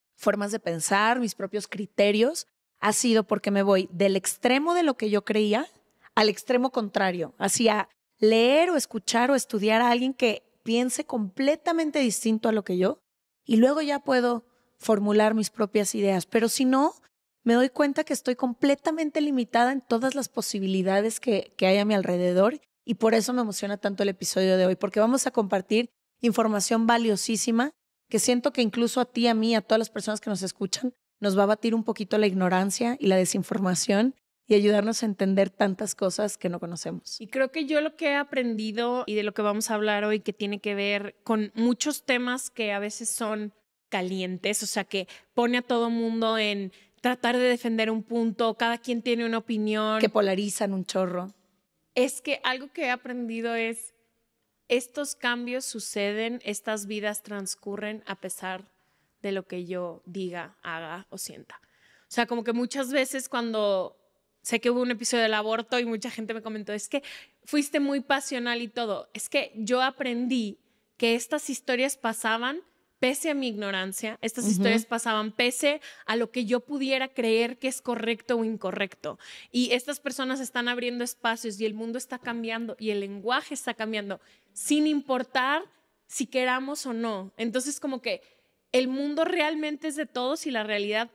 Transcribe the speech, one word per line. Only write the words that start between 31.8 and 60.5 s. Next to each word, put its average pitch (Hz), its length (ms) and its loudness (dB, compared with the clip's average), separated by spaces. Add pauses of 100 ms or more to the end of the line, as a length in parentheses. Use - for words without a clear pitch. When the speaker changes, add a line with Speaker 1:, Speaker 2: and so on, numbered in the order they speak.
Speaker 1:
poquito 202 340 -2
la 214 80 6
ignorancia 190 720 2
y 285 80 -2
la 190 100 6
desinformación 190 1000 2 (320)
y 214 80 4
ayudarnos 208 480 4
a 233 40 0
entender 196 440 2
tantas 196 440 -2
cosas 202 440 -2
que 190 100 -4
no 175 100 -6
conocemos. 170 640 -10
Speaker 2:
Y 214 80 -14
creo 262 240 -2
que 311 140 -4
yo 294 160 2
lo 311 120 -2
que 320 140 -2
he 285 80 2
aprendido 240 920 -2
y 208 80 -4
de 208 80 0
lo 208 100 -4
que 214 100 -4
vamos 208 280 0
a 220 40 -2
hablar 208 300 0
hoy, 214 160 0
que 208 120 -6
tiene 202 280 -6
que 208 140 -4
ver 202 480 -4
con 214 320 -2
muchos 247 500 -2
temas 247 460 -2
que 214 220 -4
a 202 80 -4
veces 208 300 -8
son 214 420 -6 (380)
calientes, 185 720 -4
o 214 40 -8
sea, 196 180 -4
que 190 220 -6 (280)
pone 240 240 2
a 247 40 -2
todo 233 280 0
mundo 226 480 0
en 202 340 -2 (280)
tratar 247 360 0
de 247 80 2
defender 226 460 0
un 220 120 -2
punto, 226 540 0
cada 233 220 0
quien 233 240 -4
tiene 233 240 0
una 226 120 -2
opinión. 214 640 0
Speaker 1:
Que 220 80 2
polarizan 202 640 0
un 185 120 -4
chorro. 185 480 -4 (600)
Speaker 2:
Es 254 280 0
que 285 220 -4
algo 262 280 -6
que 320 140 -4
he 247 40 0
aprendido 233 640 -6
es, 226 400 -6 (760)
estos 254 480 -2
cambios 247 480 -4
suceden, 214 800 -4
estas 208 420 -6
vidas 208 360 -6
transcurren 202 840 -10
a 196 140 -10
pesar 190 500 -10 (520)
de 202 100 -6
lo 190 140 -6
que 180 200 -10
yo 175 400 -8
diga, 180 560 -10